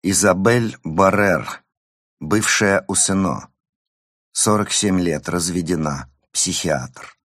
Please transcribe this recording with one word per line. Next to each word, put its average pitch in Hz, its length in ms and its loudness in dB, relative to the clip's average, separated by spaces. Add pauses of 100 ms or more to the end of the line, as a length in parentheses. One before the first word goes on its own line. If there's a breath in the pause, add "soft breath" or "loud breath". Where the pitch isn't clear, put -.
Изабель 104 800 2
Баррер, 95 800 2 (560)
бывшая 101 680 0
Усено. 92 600 -2 (840)
Сорок 104 380 0
семь 95 300 0
лет, 82 300 -2
разведена, 82 800 -4 (200)
психиатр. - 880 -4 (100)